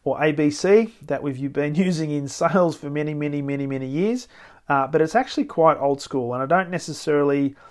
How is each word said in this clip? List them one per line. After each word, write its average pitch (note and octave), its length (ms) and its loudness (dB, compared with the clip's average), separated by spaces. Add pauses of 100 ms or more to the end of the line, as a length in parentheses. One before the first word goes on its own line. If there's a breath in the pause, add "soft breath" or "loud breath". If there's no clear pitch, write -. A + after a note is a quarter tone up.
or B2+ 200 0
A D#3 80 4
B D3 180 2
C G#3 540 4
that C#3 180 -4
we've C3+ 320 -4
been D3 220 -2
<laughs> F#3 120 2
using D#3+ 220 -2
in C#3+ 180 -4
sales E3 480 2
for D3 140 -12
many, D3+ 240 -4
many, D3 300 -4
many, C#3 240 -4
many C3+ 180 -6
years. G3 420 -2 (400 loud breath)
Uh, C3+ 200 2
but D#3 140 0
it's D#3 120 0
actually C#4 320 0
quite D#3+ 320 2
old C#3 240 0
school, B2 320 -4
and B2+ 80 -4
I C3+ 60 -2
don't F3 240 2
necessarily, C#3+ 840 0 (160 loud breath)